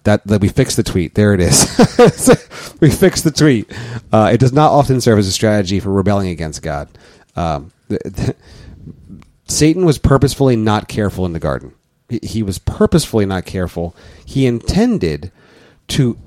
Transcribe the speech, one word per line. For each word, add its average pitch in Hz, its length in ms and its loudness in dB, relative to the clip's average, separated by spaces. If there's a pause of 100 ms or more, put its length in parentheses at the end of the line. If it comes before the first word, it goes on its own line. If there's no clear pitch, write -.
That, 104 220 0
that 101 160 0
we 101 60 2
fixed - 280 -2
the 117 60 0
tweet. 90 320 -4
There 104 180 4
it 95 80 2
is. - 960 4 (320)
<laughs> - 120 -8
We 156 100 6
fixed - 340 0
the 160 60 2
tweet. 135 400 0 (420)
Uh, 107 200 4
it 113 80 2
does 127 140 2
not 151 180 4
often 135 300 2
serve 113 160 4
as 101 100 2
a 95 40 -4
strategy 101 480 0
for 98 120 -6
rebelling 98 360 0
against 80 340 -8
God. 73 260 -8 (480)
Um, 80 360 -6 (180)
th-, - 100 -6 (140)
th-, - 220 -6 (1080)
Satan 160 400 2
was 156 120 2
purposefully 139 580 0
not 110 320 -2
careful 95 380 -4
in 85 80 -6
the 82 60 -6
garden. 67 340 -6 (340)
He, 120 140 -6
he 107 200 -6
was 98 160 -6
purposefully 151 680 0
not 95 180 -4
careful. 85 500 -6 (300)
He 135 220 -2
intended 120 840 -2 (580)
to, 123 280 0 (100)